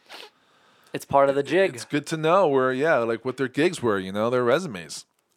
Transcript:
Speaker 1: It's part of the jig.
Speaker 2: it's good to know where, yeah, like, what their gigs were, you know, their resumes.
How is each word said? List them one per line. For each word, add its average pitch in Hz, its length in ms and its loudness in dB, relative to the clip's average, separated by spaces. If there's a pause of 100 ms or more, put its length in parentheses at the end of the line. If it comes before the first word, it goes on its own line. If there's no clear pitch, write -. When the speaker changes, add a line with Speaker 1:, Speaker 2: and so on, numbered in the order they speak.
(920)
Speaker 1:
It's - 120 -10
part 139 240 4
of 139 60 2
the 139 80 0
jig. 160 320 0
Speaker 2:
it's 113 100 -12
good 147 220 -4
to 160 100 -6
know 165 300 2
where, 131 260 2
yeah, 143 240 2
like, 117 260 -2
what 127 140 -6
their 135 100 -2
gigs 156 340 0
were, 104 180 0
you 95 120 -8
know, 107 180 -2
their 123 140 0
resumes. 120 640 -2 (320)